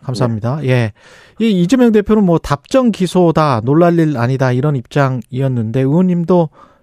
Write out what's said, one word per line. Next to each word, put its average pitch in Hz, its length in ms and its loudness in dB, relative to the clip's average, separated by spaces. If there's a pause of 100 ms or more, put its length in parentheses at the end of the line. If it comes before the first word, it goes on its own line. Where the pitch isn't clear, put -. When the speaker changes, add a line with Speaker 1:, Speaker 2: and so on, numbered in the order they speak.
Speaker 1:
감사합니다. 117 540 -4
Speaker 2:
네. 143 100 -8
Speaker 1:
예. 123 260 0 (460)
이 214 220 0
이재명 233 320 2
대표는 208 320 2
뭐 170 140 2
답정 247 520 -2
기소다, 165 680 0
놀랄 165 380 2
일 156 180 0
아니다, 127 340 -2
이런 139 240 0
입장이었는데 127 1040 -4
의원님도 170 680 0 (340)